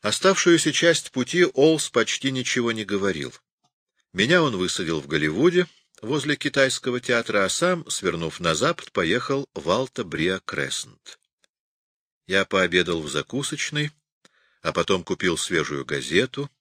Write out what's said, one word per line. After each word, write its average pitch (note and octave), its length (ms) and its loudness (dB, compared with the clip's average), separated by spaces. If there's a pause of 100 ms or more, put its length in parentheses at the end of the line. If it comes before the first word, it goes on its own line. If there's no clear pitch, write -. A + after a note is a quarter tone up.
Оставшуюся E3+ 720 4
часть - 400 2
пути E3 320 2
Олс D3+ 440 4
почти B2 420 0
ничего B2 420 0
не A2 120 -4
говорил. F#2 480 -2 (800)
Меня C#3 300 4
он B2+ 140 0
высадил E2+ 440 -2
в C#2 60 -14
Голливуде, F2+ 600 2 (340)
возле C#3 360 -4
китайского C3 640 0
театра, A2+ 440 0
а F#2+ 40 0
сам, F3 400 -2
свернув E2 520 -4
на E2 140 0
запад, C#3+ 380 -2
поехал A#2+ 600 -2
в D#2 160 -4
Алта-Бриа-Крессент. F2+ 1500 -4 (1080)
Я F#2+ 180 2
пообедал F2 560 2
в D2+ 100 -8
закусочной, C#3+ 840 -4 (680)
а E2+ 120 -2
потом F2+ 320 0
купил F2+ 340 -2
свежую D2 460 -2
газету. F2+ 640 -2 (100)